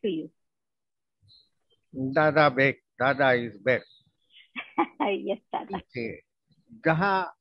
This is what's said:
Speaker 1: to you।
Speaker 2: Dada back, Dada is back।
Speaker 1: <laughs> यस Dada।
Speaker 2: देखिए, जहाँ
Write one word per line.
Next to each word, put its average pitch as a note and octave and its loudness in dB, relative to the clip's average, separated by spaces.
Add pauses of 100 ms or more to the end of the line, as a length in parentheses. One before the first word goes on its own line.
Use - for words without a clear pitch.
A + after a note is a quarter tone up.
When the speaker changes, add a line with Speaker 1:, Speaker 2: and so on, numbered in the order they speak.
Speaker 1:
to G3+ -2
you। D#3 -6 (1700)
Speaker 2:
Dada D3 4
back, C3+ 2 (260)
Dada C3 2
is A#2+ 0 (160)
back। B2 2 (1000)
Speaker 1:
<laughs> - -4
यस G3+ -4
Dada। - -10
Speaker 2:
देखिए, A#2 -10 (500)
जहाँ E3+ 0